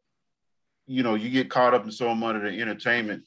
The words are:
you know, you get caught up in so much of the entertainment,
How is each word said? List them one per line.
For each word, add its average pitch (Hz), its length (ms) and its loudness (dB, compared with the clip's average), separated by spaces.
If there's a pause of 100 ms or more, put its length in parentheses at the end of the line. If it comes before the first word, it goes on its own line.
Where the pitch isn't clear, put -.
(880)
you 131 160 0
know, 113 120 2
you 110 160 -2
get 131 200 0
caught 123 240 6
up 117 100 2
in 110 60 -12
so 117 240 -2
much 113 220 -2
of 104 60 -4
the 101 180 -4
entertainment, 110 680 -2